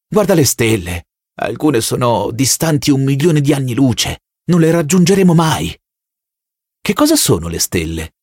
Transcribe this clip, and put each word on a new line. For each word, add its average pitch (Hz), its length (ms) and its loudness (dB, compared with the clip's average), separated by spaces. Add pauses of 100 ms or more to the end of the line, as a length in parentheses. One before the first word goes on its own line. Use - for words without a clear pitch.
Guarda 190 260 0
le 151 100 4
stelle. 92 600 -2 (340)
Alcune 120 400 -2
sono 110 520 -2
distanti 147 580 0
un 135 140 2
milione 143 360 2
di 143 140 2
anni 131 200 -4
luce. 120 480 -2 (240)
Non 170 140 2
le 160 120 4
raggiungeremo 180 600 2
mai. 160 420 0 (1040)
"Che - 120 -2
cosa 302 240 2
sono 87 320 -2
le 82 120 -8
stelle?" 82 640 -6